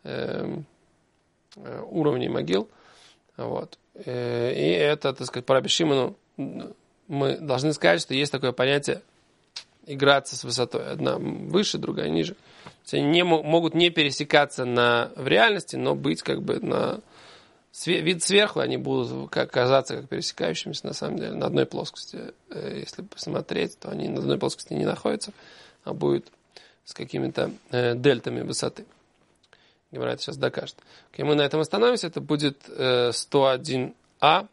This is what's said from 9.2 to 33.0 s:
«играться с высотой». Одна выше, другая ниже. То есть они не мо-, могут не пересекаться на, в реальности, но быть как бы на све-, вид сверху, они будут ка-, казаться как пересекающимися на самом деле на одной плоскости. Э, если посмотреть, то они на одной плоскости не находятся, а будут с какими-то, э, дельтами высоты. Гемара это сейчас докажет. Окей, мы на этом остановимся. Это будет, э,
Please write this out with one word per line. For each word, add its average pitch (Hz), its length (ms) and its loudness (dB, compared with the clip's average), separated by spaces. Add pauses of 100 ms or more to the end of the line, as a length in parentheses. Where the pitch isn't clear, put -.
«играться 139 500 4
с - 80 -12
высотой». 123 400 -2
Одна 135 320 -2
выше, - 640 -2
другая - 320 -4
ниже. - 240 0
То - 480 -20
есть - 120 -10
они 143 100 2
не 170 200 4
мо-, 160 180 4
могут 160 320 2
не 175 160 6
пересекаться 147 760 2
на, 120 520 4
в 135 100 -8
реальности, 196 500 4
но 131 200 0
быть 143 260 -2
как 139 200 -2
бы - 180 -2
на - 400 -2 (720)
све-, 175 280 -2
вид 165 220 -2
сверху, 202 380 2
они 127 160 0
будут 131 540 -4
ка-, 135 160 0
казаться 131 500 2
как 131 120 -12
пересекающимися - 760 -6
на - 60 -6
самом - 260 -6
деле - 140 -6
на - 140 -4
одной 135 200 2
плоскости. - 680 -10 (180)
Э, - 280 -10
если - 240 -12
посмотреть, - 760 -6
то - 120 -12
они 147 180 -6
на 143 120 -4
одной 139 180 0
плоскости - 340 -4
не 156 120 -2
находятся, 214 480 -4 (500)
а 143 100 -8
будут 143 340 -2 (580)
с - 100 -18
какими-то, 135 560 -4 (200)
э, 123 260 0
дельтами 123 460 2
высоты. - 440 -6 (1040)
Гемара 127 220 -4
это 123 100 -6
сейчас - 140 -8
докажет. 135 400 -4 (360)
Окей, 139 120 -6
мы 147 100 4
на 147 80 4
этом 143 160 0
остановимся. 208 480 2
Это 156 140 -6
будет, 147 380 0 (100)
э, 123 440 2